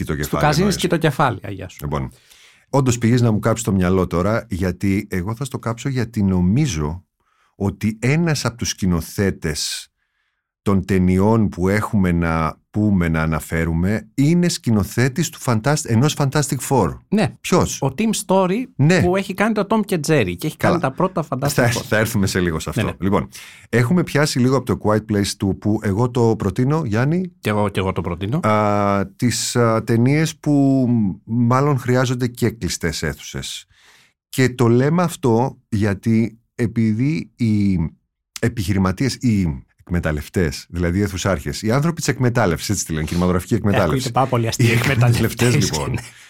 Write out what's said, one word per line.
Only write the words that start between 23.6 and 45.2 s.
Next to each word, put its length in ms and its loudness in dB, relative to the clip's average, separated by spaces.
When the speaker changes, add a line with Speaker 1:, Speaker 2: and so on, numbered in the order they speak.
Speaker 1:
έχουμε 340 2
πιάσει 360 0
λίγο 160 4
από 100 0
το 180 0
Quiet 320 0
Place 120 2
του, 200 -2
που 260 -2
εγώ 260 0
το 280 2
προτείνω, 480 0
Γιάννη. 540 0
Speaker 2:
Κι 100 -4
εγώ, 200 0
κι 100 -6
εγώ 120 0
το 100 -4
προτείνω. 460 -4
Speaker 1:
Α, 680 2
τις, 400 -2
α, 280 2
ταινίες 540 2
που 480 2
μάλλον 540 2
χρειάζονται 480 0
και 220 -2
κλειστές 540 -6
αίθουσες. 640 -8
Και 200 2
το 180 2
λέμε 360 4
αυτό 540 0
γιατί, 680 0
επειδή 800 -2
οι 420 2
επιχειρηματίες, 760 0
οι 480 0
εκμεταλλευτές, 840 -2
δηλαδή 280 -2
οι 40 2
αιθουσάρχες, 600 -2
οι 100 -2
άνθρωποι 260 0
της 100 -8
εκμετάλλευσης, 640 0
έτσι 160 -2
τη 80 -8
λένε, 120 -4
κινηματογραφική 480 0
εκμετάλλευση. 380 2
Speaker 2:
Ακούγεται 200 -2
πάρα 160 2
πολύ 200 0
αστεία, 220 2
Speaker 1:
Οι 20 2
εκμεταλλευτές, 600 2